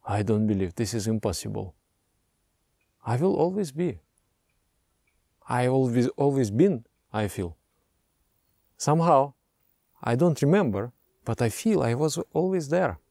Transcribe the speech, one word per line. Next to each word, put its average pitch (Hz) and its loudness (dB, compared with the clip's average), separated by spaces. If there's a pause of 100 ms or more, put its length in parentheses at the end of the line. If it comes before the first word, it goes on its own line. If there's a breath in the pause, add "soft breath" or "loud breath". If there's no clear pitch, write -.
I 104 -2
don't 107 0
believe, 95 -2
this 107 -4
is 110 -4
impossible. 104 -6 (1300)
I 113 -2
will 175 0
always 185 -2
be. 147 -6 (1500)
I 123 0
always, 127 2 (100)
always 135 2
been, 131 2 (280)
I 107 -2
feel. 87 -6 (1200)
Somehow, 151 2 (720)
I 117 0
don't 156 2
remember, 127 2 (320)
but 117 -4
I 117 2
feel 185 0
I 117 0
was 151 -2 (160)
always 175 -2
there. 147 0 (120)